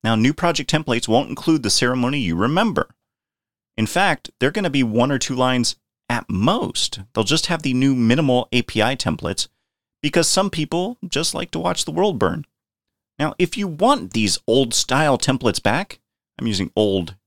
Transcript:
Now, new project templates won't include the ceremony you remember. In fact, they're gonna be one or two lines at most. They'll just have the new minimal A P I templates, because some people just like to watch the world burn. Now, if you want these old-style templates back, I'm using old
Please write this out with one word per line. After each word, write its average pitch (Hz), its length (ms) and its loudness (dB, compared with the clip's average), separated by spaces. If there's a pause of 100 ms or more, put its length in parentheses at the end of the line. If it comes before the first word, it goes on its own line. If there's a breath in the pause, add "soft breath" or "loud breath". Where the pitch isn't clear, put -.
Now, 113 120 2
new 120 200 4
project 165 340 -2
templates 135 380 0
won't 117 220 2
include 151 340 0
the 104 80 -2
ceremony 127 480 0
you 90 160 0
remember. 151 560 0 (840)
In 107 100 0
fact, 180 440 0 (100)
they're 135 100 2
gonna 185 200 -2
be 135 120 2
one 120 300 2
or 135 60 -2
two 127 180 -4
lines 127 400 0 (340)
at 120 180 -4
most. 131 720 -2 (120)
They'll 110 120 0
just 147 220 0
have 165 160 -4
the 135 100 -2
new 135 220 2
minimal 123 580 2
A 123 100 2
P - 200 0
I 131 140 2
templates, - 520 -4 (540)
because 160 260 2
some 190 220 2
people 175 480 -4 (100)
just 208 260 -2
like 170 180 -6
to 170 80 -4
watch 175 240 -2
the 156 80 -6
world 175 260 0
burn. 143 260 0 (720)
Now, 151 220 -2
if 180 180 0
you 202 120 -4
want 180 440 0
these 107 360 0
old-style 131 720 2
templates 127 440 0
back, 175 380 -2 (360)
I'm 117 120 -4
using 98 260 -2
old 98 400 2 (120)